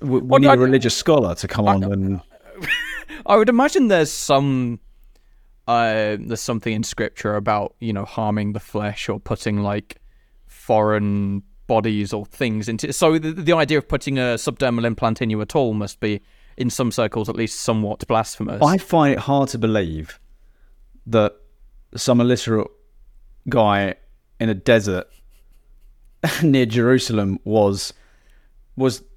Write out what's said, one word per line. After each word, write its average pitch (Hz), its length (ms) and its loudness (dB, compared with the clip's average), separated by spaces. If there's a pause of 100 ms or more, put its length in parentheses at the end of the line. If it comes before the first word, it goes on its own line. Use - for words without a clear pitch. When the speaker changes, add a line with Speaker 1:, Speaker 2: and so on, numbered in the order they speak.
Speaker 1:
w-, 131 200 0
we 127 60 -8
Speaker 2:
Well, 135 120 6
Speaker 1:
need 139 100 6
Speaker 2:
I 139 40 8
Speaker 1:
a 127 40 6
religious 127 380 4
scholar 127 400 2
to - 120 -10
come 104 200 0
Speaker 2:
I 98 80 4
Speaker 1:
on 95 80 0
and 98 380 -2 (520)
Speaker 2:
<laughs> - 520 -10
I 302 120 4
would 214 120 4
imagine 262 380 2
there's 170 240 4
some, 131 680 0 (880)
uh, 110 520 0
there's 110 220 -8
something 117 320 -4
in 110 100 -2
scripture - 520 -4
about, 104 440 -2
you 113 140 -4
know, 98 120 -6
harming 104 480 -4
the 101 60 -8
flesh 104 500 -6
or 104 100 -4
putting, 104 440 -4
like, 104 340 -6 (500)
foreign 104 960 0 (240)
bodies 107 460 0
or 104 120 -8
things 107 440 -4
into, 113 240 -6
so 160 240 2
the, 156 140 -4
the 165 220 0
idea 156 240 2
of 139 100 -2
putting 139 300 -4
a 123 180 0
subdermal 120 500 -2
implant 113 360 -2
in 120 80 -2
you 107 120 -2
at - 140 -10
all 127 180 2
must 104 260 -6
be, 104 220 -2 (360)
in 123 120 -2
some 120 220 -2
circles 110 380 -2
at 113 60 -6
least, 113 260 -4
somewhat 107 460 -2
blasphemous. 110 540 -2
Speaker 1:
I 165 160 4
find 156 360 2
it - 60 -2
hard 139 300 0
to - 80 -8
believe 95 640 -2 (880)
that 110 280 2 (600)
some 120 260 2
illiterate 117 460 0 (800)
guy 101 480 2 (440)
in 113 100 0
a 110 40 0
desert 98 540 2 (640)
<laughs> - 720 -8
near 135 220 4
Jerusalem 113 800 2
was, 101 500 0 (800)
was 131 280 -2 (140)